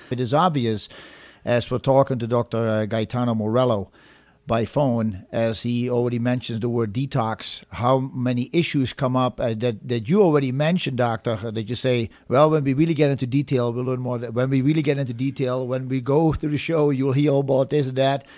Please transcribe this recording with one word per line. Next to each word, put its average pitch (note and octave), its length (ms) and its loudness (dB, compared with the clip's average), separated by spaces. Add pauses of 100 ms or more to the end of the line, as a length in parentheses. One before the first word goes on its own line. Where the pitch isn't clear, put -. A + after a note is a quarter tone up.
(100)
It B2 100 -2
is A#2+ 120 -2
obvious, C#3 560 0 (560)
as A#2+ 260 0
we're B2+ 80 -2
talking C3+ 400 2
to A#2 80 -4
Doctor A2+ 600 0
Gaetano A#2 480 -2
Morello A2 560 0 (560)
by A2+ 180 0
phone, A2+ 680 -2
as A2+ 320 -2
he A#2+ 260 -2
already A#2+ 300 0
mentions A#2+ 420 -2
the A#2+ 80 -2
word A#2 260 -2
detox, B2 760 -4
how C3 280 2
many B2+ 540 -2
issues D3 420 0
come B2+ 220 -2
up, B2+ 220 -2
uh, A#2 160 -2
that, A2 320 -4
that A#2+ 220 -4
you G3 140 4
already D3 280 4
mentioned, D3 460 0
Doctor, A#2 480 0
uh, A#2 80 -6
that G#2+ 160 -6
you A#2+ 80 -4
say, A#2+ 340 0 (160)
"Well, D3 240 4
when D#3 140 2
we C3+ 80 2
really D#3+ 220 2
get D3 160 2
into C3+ 160 -2
detail, B2 460 0
we'll B2 120 -4
learn B2+ 160 -4
more. B2 180 -4
When A#2+ 320 -2
we C3+ 120 2
really D#3 200 2
get C#3 160 0
into B2+ 140 -4
detail, C3 560 -4
when C3 200 -4
we C3 120 -2
go C#3+ 320 2
through D3+ 180 -4
the D3 80 -2
show, D3+ 320 0
you'll C3+ 220 0
hear C#3+ 220 4
about C3+ 360 2
this D3 180 0
and C3 100 -4
that." C#3 260 0 (140)